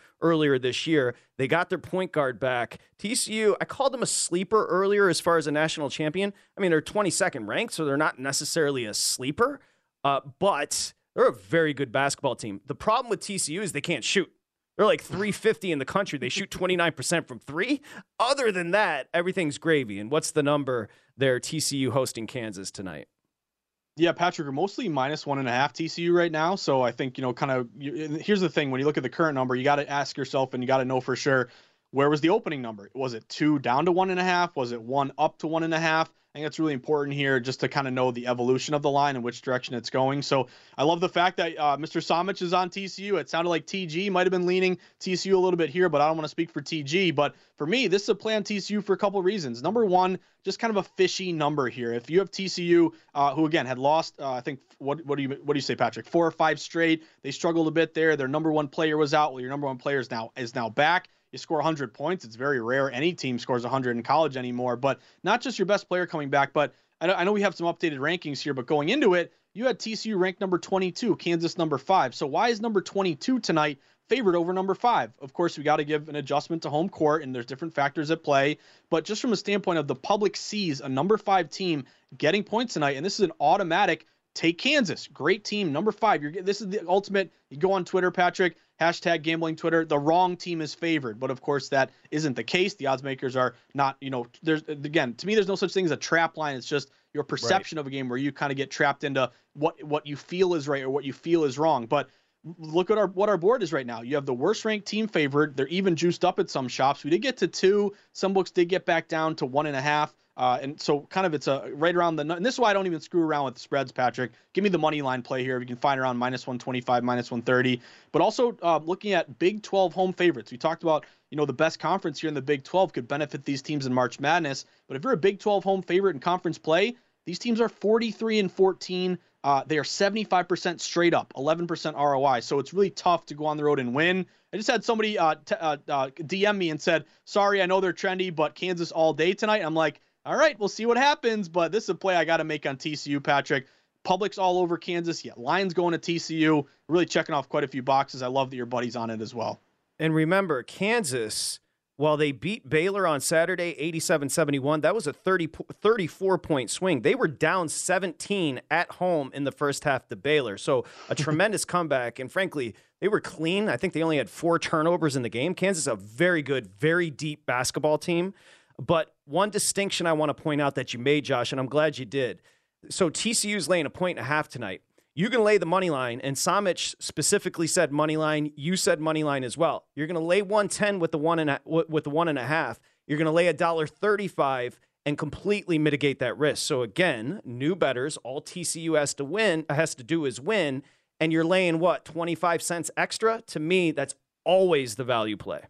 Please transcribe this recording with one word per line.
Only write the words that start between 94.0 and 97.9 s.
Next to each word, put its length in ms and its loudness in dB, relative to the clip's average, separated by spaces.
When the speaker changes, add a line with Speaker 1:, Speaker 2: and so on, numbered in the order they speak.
Speaker 2:
you 80 -10
know, 180 -4
there's, 200 0
again, 540 -2
to 100 -10
me, 80 0
there's 140 2
no 60 -2
such 200 -4
thing 100 0
as 60 2
a 80 -2
trap 400 0
line. 180 -4
It's 100 -12
just 240 -4
your 120 -4
perception 520 -2
Speaker 1:
Right. 60 -6
Speaker 2:
of 60 -6
a 20 -10